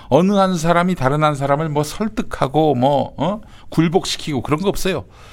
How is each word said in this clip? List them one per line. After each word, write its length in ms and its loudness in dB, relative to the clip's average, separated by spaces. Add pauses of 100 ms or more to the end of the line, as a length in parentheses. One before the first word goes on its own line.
(100)
어느 220 4
한 260 2
사람이 380 2
다른 280 0
한 100 2
사람을 360 0
뭐 120 0
설득하고 920 -2
뭐, 420 0
어? 240 -4 (300)
굴복시키고 720 0
그런 180 -2
거 80 0
없어요. 380 -2 (260)